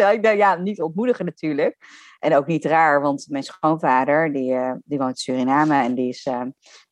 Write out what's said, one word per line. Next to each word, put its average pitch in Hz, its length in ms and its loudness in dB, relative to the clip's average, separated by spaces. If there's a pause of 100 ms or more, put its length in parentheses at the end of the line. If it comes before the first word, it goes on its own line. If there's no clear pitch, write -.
wel, 196 80 6
ik 214 120 0
dacht, 220 140 4
ja, 196 180 4
niet 185 260 -4
ontmoedigen 185 440 -2
natuurlijk. 156 520 -2 (420)
En 156 160 2
ook 139 120 2
niet 160 180 -2
raar, 156 360 4
want 143 280 -2
mijn 139 140 -6
schoonvader, 151 920 0
die, 131 200 -2
eh, 127 200 -2 (100)
die 147 140 -6
woont 131 120 -2
in 127 60 -6
Suriname 135 680 0
en 123 120 -2
die 127 140 -2
is, - 160 -10
eh, 123 160 -4 (500)